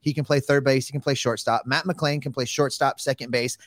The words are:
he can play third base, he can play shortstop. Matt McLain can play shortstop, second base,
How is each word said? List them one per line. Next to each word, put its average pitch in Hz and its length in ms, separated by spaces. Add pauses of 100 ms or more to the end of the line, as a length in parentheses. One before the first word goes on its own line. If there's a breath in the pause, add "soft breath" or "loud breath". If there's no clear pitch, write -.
he 151 140
can 147 100
play 143 160
third 139 240
base, 135 220
he 139 60
can 143 100
play 143 100
shortstop. 117 540
Matt 143 180
McLain 151 380
can 131 100
play 123 140
shortstop, 139 540
second 127 300
base, 123 360